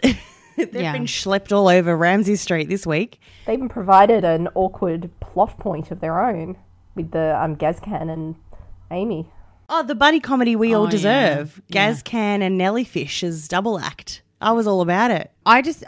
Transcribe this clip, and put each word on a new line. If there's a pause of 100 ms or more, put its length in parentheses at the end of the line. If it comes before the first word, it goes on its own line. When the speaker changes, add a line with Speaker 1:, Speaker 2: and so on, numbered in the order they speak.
Speaker 1:
<laughs>
They've
Speaker 2:
Yeah.
Speaker 1:
been
schlepped
all
over
Ramsay
Street
this
week. (260)
Speaker 3:
They
even
provided
an
awkward (100)
plot
point
of
their
own (380)
with
the,
um,
Gazcan
and (540)
Amy. (400)
Speaker 1:
Oh,
the
buddy
comedy
we
all
Speaker 2:
Oh,
yeah.
Speaker 1:
deserve.
Speaker 2:
Yeah.
Speaker 1:
Gazcan
and
Nellyfish
as
double
act. (180)
I
was
all
about
it. (160)
Speaker 2:
I
just,